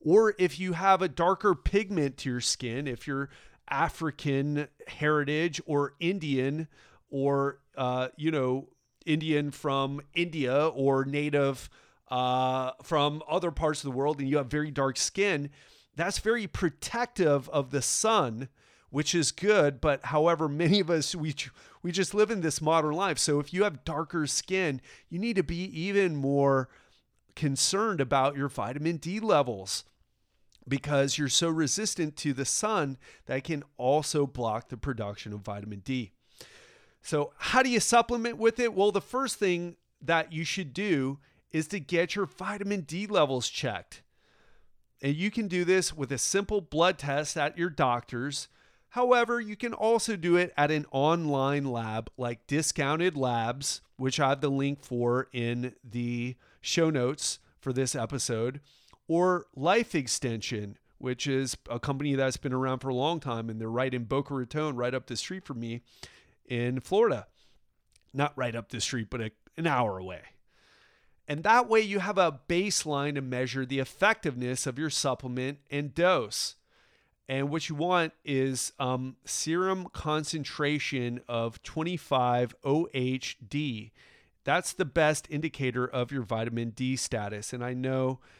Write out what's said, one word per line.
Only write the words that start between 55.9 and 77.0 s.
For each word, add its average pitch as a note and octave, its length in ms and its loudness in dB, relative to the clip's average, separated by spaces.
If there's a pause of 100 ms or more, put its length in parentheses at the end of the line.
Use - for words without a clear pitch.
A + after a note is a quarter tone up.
show E3 260 2
notes C#3 500 0 (200)
for C3 160 -4
this B2+ 200 0
episode, B2 640 -4 (480)
or F3 360 4 (100)
Life A3 400 2
Extension, A2+ 840 -4 (180)
which B2+ 300 -4
is C3+ 300 0 (120)
a A#2+ 100 -4
company C#3+ 360 -2
that's C3 240 0
been C3 160 -4
around C3 240 0
for C3+ 100 -6
a C3 60 -2
long D3+ 260 0
time, A2+ 300 -6
and A2 100 -8
they're A2+ 80 -6
right B2+ 240 -2
in B2 120 -4
Boca C3+ 280 -2
Raton, C#3+ 440 -4
right B2 180 -2
up B2+ 120 -6
the A#2+ 100 -8
street F#3 280 -8
from B2 160 -8
me A#2 220 -8 (640)
in B2 320 -2
Florida. F#3 480 2 (840)
Not C#3+ 240 0
right B2 180 -2
up A2+ 140 -8
the A2+ 120 -6
street, A2+ 300 -4
but B2 100 -6
a, A2 100 -6 (260)
an E3 100 -2
hour A#2+ 320 2
away. F#2 220 -10 (1080)
And D3 160 -6
that A3+ 260 6
way A3 120 6
you G3+ 180 0
have F#3+ 200 0
a D#3+ 200 4 (100)
baseline D3+ 680 0
to C#3 60 -4
measure B2+ 440 -4
the C3+ 140 -2
effectiveness B2+ 840 0
of B2+ 120 -6
your D#3 120 -4
supplement C3 680 -2 (120)
and C#3+ 240 -4
dose. D#3+ 600 2 (720)